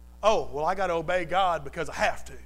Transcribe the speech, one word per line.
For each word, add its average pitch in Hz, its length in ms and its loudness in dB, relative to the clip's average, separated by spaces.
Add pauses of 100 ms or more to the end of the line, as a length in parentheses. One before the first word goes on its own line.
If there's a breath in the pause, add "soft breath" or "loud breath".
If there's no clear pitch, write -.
(240)
"Oh, 185 300 4
well, 147 100 -2
I 180 120 2
gotta 185 180 0
obey 170 320 0
God 170 400 0
because 143 240 -6
I 131 60 -8
have - 300 0
to." - 200 -12